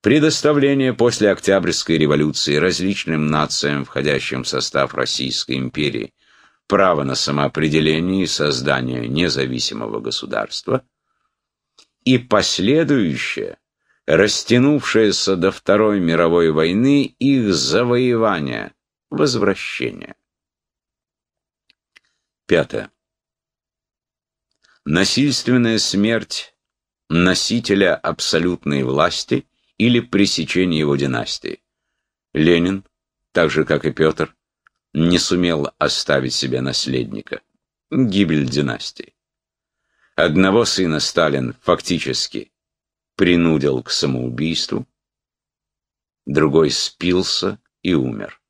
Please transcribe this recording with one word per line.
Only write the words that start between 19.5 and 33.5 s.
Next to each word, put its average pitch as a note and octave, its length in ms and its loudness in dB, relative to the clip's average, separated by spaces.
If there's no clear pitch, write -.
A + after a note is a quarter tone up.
Пятое. C2 440 0
Насильственная A#2 920 2
смерть - 760 -2
носителя F#2 840 2
абсолютной E2 880 -2
власти D#2+ 640 -2
или A#2+ 240 2
пресечение F#2 800 0
его C#2+ 160 0
династии. A#1+ 680 -4
Ленин, E2+ 520 2
так E2 180 2